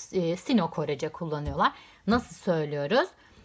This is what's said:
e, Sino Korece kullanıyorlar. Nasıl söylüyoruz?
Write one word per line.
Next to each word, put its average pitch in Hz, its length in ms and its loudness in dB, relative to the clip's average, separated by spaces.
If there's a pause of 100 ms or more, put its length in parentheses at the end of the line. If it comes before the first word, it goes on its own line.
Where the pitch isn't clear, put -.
(140)
e, 175 240 0
Sino 190 320 2
Korece 151 400 -4
kullanıyorlar. 151 600 -2 (360)
Nasıl 240 280 2
söylüyoruz? 156 760 0 (360)